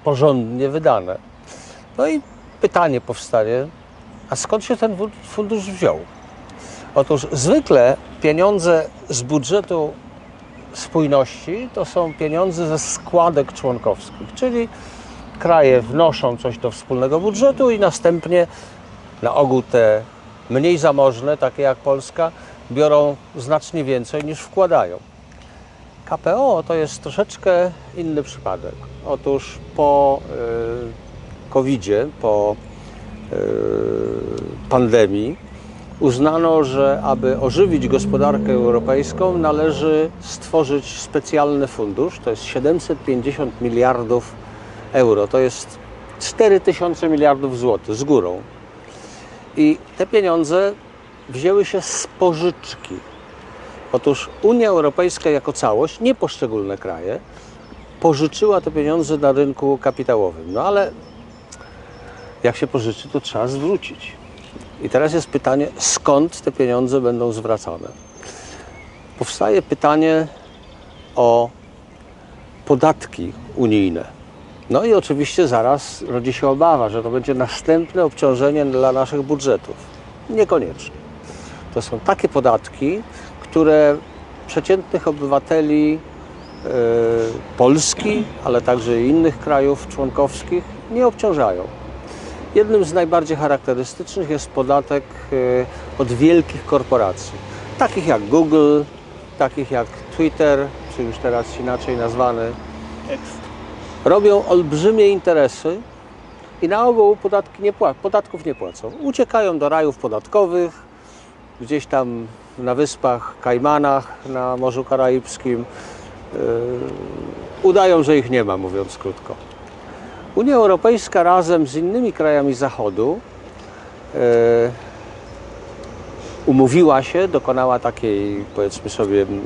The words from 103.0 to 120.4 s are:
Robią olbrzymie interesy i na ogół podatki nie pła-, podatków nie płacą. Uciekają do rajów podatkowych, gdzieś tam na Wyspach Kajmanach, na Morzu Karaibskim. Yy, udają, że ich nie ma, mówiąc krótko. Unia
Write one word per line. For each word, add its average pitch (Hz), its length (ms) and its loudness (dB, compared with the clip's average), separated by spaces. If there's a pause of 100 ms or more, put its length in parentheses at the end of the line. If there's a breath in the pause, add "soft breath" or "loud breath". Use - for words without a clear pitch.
Robią 202 400 6
olbrzymie 180 600 4
interesy 170 760 2 (800)
i 170 60 0
na 214 200 2
ogół 214 280 6
podatki 196 480 -2
nie 202 100 2
pła-, 151 200 0
podatków 190 520 -4
nie 143 100 -4
płacą. 101 360 -12 (100)
Uciekają 226 580 0
do 143 100 0
rajów 156 280 0
podatkowych, 175 840 0 (800 loud breath)
gdzieś 135 240 -4
tam 120 420 -2 (320)
na 123 160 -2
Wyspach 131 640 -2
Kajmanach, 139 720 2 (120)
na 127 320 -4
Morzu 127 260 -2
Karaibskim. 127 800 0 (680 loud breath)
Yy, - 60 -8 (1200)
udają, 185 400 6
że 147 140 4
ich 120 120 0
nie 123 140 2
ma, 95 140 -2
mówiąc 95 400 -6
krótko. - 380 -10 (1000 loud breath)
Unia 254 200 4